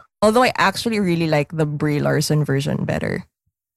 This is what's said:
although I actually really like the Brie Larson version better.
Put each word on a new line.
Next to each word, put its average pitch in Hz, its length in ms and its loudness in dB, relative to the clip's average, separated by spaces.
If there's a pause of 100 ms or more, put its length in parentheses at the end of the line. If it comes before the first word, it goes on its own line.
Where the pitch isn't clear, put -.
(200)
although 214 240 4
I 233 120 2
actually 208 440 0
really 170 280 0
like 147 280 0
the 156 100 0
Brie 147 340 -2
Larson 147 440 0
version 139 400 -2
better. 71 400 -4 (520)